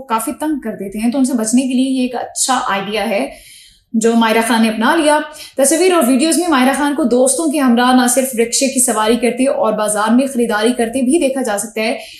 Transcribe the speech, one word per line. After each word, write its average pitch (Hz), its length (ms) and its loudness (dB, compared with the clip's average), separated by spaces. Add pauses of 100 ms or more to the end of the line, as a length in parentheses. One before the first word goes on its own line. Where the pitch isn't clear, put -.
काफ़ी 294 240 -4
तंग 302 260 -4
कर 220 160 -8
देते 202 240 -10
हैं, 233 120 0
तो 285 60 -2
उनसे 269 160 2
बचने 233 280 2
के 269 120 -2
लिए 262 260 0
ये 254 60 0
एक 240 100 -6
अच्छा - 420 -2 (120)
आइडिया 196 340 -4
है 220 540 -6 (380)
जो 226 180 2
माहिरा 226 280 2
खान 226 200 0
ने 226 80 4
अपना 240 260 0
लिया। 302 240 2 (380)
तस्वीर 320 360 2
और 330 120 2
वीडियोज़ 269 360 2
में 359 60 0
माहिरा 269 260 2
खान 285 220 -2
को 311 80 -2
दोस्तों 254 480 2
के 294 60 -2
हमरा 247 360 2
ना 247 140 4
सिर्फ 254 280 0
रिक्शे 233 320 0
की 254 120 -2
सवारी 220 380 2
करते 240 280 0
और 214 280 0
बाजार 208 380 -2
में 262 160 4
खरीदारी 226 460 0
करते 240 280 -2
भी 262 180 2
देखा 269 220 0
जा 214 160 -2
सकता 220 240 -6
है। 240 180 -4 (200)